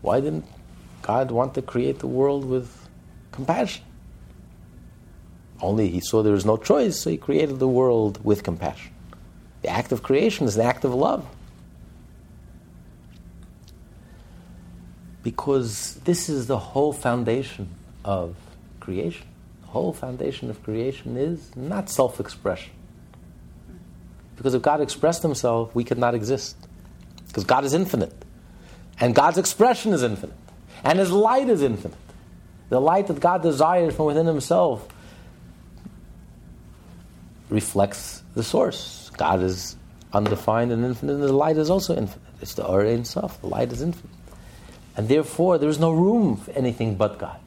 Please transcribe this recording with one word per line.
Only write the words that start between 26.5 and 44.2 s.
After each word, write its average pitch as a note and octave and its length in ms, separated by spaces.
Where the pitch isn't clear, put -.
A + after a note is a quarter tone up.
Because G2+ 160
God C3+ 220
is C3+ 80
infinite. D#3+ 400
And A#2+ 160
God's D#3 240
expression G#3+ 540
is C#3 120
infinite. G#2+ 340
And D#3+ 120
his F#3+ 140
light A#3 380
is F3+ 120
infinite. G#2 360
The B2+ 100
light F3+ 280
that D3 120
God F3 220
desires D#3+ 520
from D#3 120
within D3+ 200
himself D#3 640
reflects - 760
the A#2 80
source. - 760
God F2+ 240
is F#2 340
undefined A2+ 580
and A#2 140
infinite, C#3 300
and C#3+ 80
the C3+ 100
light D#3 240
is D#3 120
also F#3 240
infinite. A2 320
It's - 120
the G2+ 120
Or F#2+ 200
Ein A#2 180
Sof. - 380
The - 60
light B2 260
is A#2+ 80
infinite. - 340